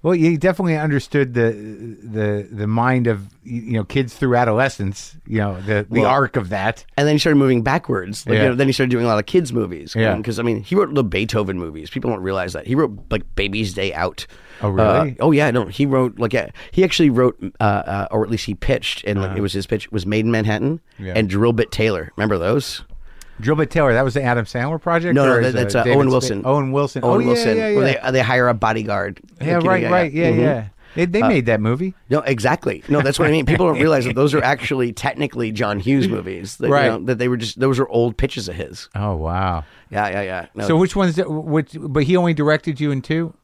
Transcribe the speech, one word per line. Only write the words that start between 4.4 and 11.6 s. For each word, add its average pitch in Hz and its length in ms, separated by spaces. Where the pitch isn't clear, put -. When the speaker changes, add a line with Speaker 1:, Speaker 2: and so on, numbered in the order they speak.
Speaker 1:
you 110 120
know, 101 240
the, 104 280
the 117 120
Speaker 2:
Well, 107 60
Speaker 1:
arc 135 280
of 98 140
that. 101 340
Speaker 2:
And 143 100
then 151 80
he 147 40
started 156 180
moving 131 260
backwards. 113 640
Like, 117 80
Speaker 1:
Yeah. 107 80
Speaker 2:
you 131 60
know, 120 60
then 135 120
he 131 60
started 127 180
doing 120 140
a - 20
lot 110 120
of 104 80
kids' 165 260
movies. 87 420
Speaker 1:
Yeah. 110 260
Speaker 2:
'Cause, 110 180
I 117 40
mean, 110 180
he 131 140
wrote 175 180
the 135 120
Beethoven 98 520
movies. 80 320